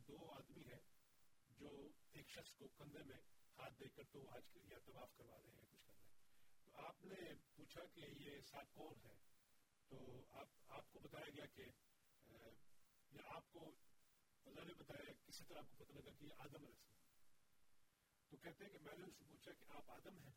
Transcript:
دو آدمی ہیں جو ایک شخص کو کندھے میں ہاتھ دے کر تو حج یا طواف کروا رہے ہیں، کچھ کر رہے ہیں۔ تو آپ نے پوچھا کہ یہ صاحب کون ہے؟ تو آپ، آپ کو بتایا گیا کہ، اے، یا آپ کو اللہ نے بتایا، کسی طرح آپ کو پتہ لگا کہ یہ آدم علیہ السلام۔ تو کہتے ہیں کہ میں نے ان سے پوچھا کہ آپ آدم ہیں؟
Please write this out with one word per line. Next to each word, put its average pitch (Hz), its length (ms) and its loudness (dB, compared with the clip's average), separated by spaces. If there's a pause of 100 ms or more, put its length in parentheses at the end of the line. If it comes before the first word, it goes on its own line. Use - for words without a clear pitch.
دو 160 220 2
آدمی - 340 0
ہیں - 160 0 (680)
جو 143 400 2 (240)
ایک 147 160 0
شخص - 260 0
کو 135 140 0
کندھے 143 340 2
میں 131 160 0 (400)
ہاتھ 131 220 4
دے 135 80 4
کر - 140 0 (100)
تو - 180 2
حج 123 340 2
یا 123 200 -2
طواف - 320 0
کروا 117 260 -6
رہے - 80 -6
ہیں، 113 200 -8
کچھ - 160 -10
کر - 60 -6
رہے - 180 -2
ہیں۔ - 80 0 (460)
تو - 100 -8
آپ - 300 2
نے 185 120 4 (400)
پوچھا 165 300 0
کہ - 140 -4
یہ 143 400 2
صاحب - 340 0
کون - 300 2
ہے؟ - 100 -2 (760)
تو 127 420 4
آپ، - 180 2 (180)
آپ - 260 0
کو - 60 -2
بتایا 151 360 4
گیا 147 120 4
کہ، - 160 0 (640)
اے، - 220 -4 (600)
یا - 140 0
آپ - 280 4
کو - 220 2 (680)
اللہ - 160 0
نے 175 140 6
بتایا، 196 380 4 (140)
کسی - 180 2
طرح 165 140 4
آپ 147 120 4
کو - 140 -2
پتہ - 80 -6
لگا 139 200 0
کہ 151 120 -2
یہ 147 140 2
آدم 139 260 2
علیہ 127 40 -2
السلام۔ - 320 -8 (1300)
تو 147 80 -2
کہتے 170 280 0
ہیں 202 80 2
کہ - 60 0
میں 151 180 2
نے 180 80 4
ان 175 60 4
سے - 140 -6
پوچھا - 280 -4
کہ - 160 -4
آپ - 220 4
آدم - 280 0
ہیں؟ 139 180 -2